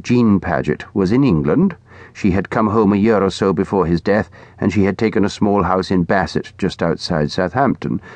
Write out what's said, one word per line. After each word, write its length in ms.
Jean 360
Paget, 540
was 180
in 140
England. 500
She 200
had 180
come 160
home 260
a 40
year 260
or 80
so 240
before 320
his 160
death, 260
and 100
she 140
had 140
taken 260
a 60
small 320
house 280
in 140
Basset, 540
just 240
outside 480
Southampton, 720